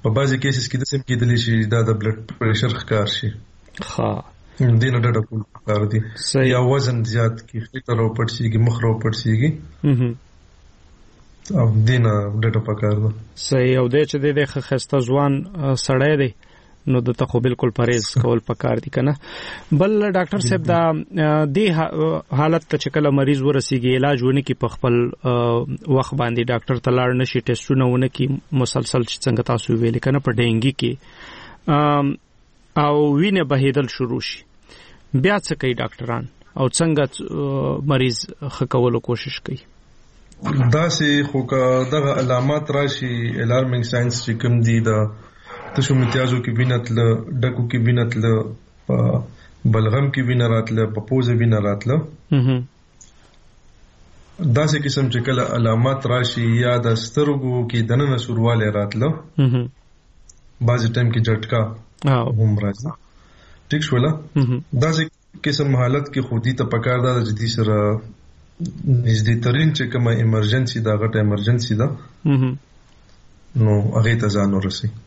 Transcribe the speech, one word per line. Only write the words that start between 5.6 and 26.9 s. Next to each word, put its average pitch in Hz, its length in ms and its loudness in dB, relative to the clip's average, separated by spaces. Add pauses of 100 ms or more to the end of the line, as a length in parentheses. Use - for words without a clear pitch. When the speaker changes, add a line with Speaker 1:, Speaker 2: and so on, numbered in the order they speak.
Speaker 1:
دي. 107 140 0 (180)
Speaker 2:
صحیح. 131 340 0
Speaker 1:
یا 123 80 2
وزن 123 460 0
زیات 113 440 -2
کي، 117 100 -10
ښکته 123 360 -8
راوپړسېږي، 113 640 -2
مخ 117 260 2
راوپړسېږي. 113 680 0 (340)
Speaker 2:
مهم. 123 300 2 (1400)
Speaker 1:
او 117 240 2 (120)
دې 127 120 4
نه 104 420 0
ډډه 110 200 0
پکار 104 340 -2
ده. 110 160 0 (260)
Speaker 2:
صحیح. 127 420 2
او 127 100 2
دی 147 160 2
چې 147 140 -4
دی، 143 140 0
دی 143 120 2
ښه 135 160 -6
ښایسته 135 380 -2
ځوان، 139 460 2 (100)
ا، 139 200 -2
سړی 135 420 2
دی، 135 180 0 (540)
نو 127 120 2
ده 123 120 -2
ته 131 120 -2
خو 123 160 0
بالکل 123 300 0
پرهیز 120 440 0
Speaker 1:
<laughs> 117 80 2
Speaker 2:
کول 120 160 2
پکار 117 380 -2
دي، - 140 -8
که 131 120 0
نه؟ 143 120 2 (580)
بل 202 380 2
ډاکټر 185 280 -2
صاحب، 190 220 0
Speaker 1:
بالکل. 165 440 0 (120)
Speaker 2:
دا، 160 60 0
ا، 151 220 2
دې 180 260 2
ح-، 156 520 -2 (140)
حالت 160 340 2
ته 147 80 0
چې - 160 -4
کله 151 160 2
مریض 139 320 2
ورسیږي، 131 540 0
علاج 131 260 0
ونه 131 180 2
کړي 135 200 -4
په 117 80 -2
خپل، - 240 -2
ا، 120 400 0 (560)
وخت 135 260 0
باندې، 120 300 -2
ډاکټر 120 340 -2
ته 127 120 -2